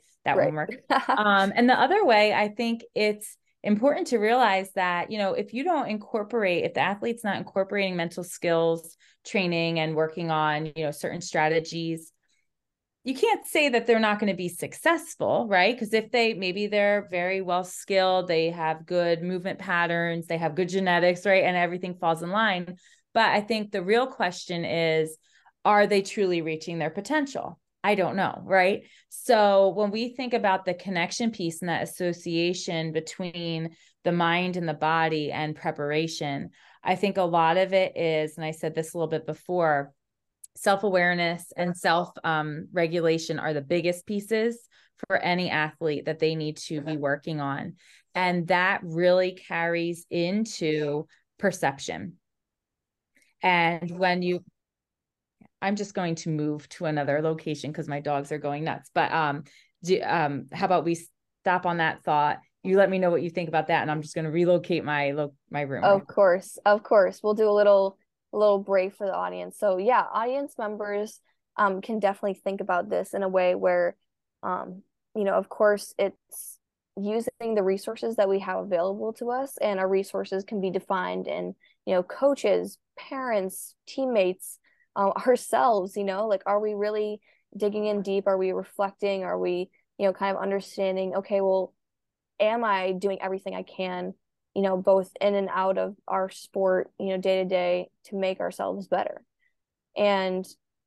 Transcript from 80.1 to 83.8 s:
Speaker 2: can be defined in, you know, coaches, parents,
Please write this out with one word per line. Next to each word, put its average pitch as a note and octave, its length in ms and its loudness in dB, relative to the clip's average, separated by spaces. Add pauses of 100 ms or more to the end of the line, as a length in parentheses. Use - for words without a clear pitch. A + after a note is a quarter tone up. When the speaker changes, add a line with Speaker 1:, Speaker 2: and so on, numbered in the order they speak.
Speaker 2:
can G#3 160 -6
be F#3 120 -2
defined F#3 560 -4
in, F3+ 260 -6 (320)
you F#3+ 80 -2
know, F3+ 80 2
coaches, G3+ 760 0 (200)
parents, A3+ 800 -6 (100)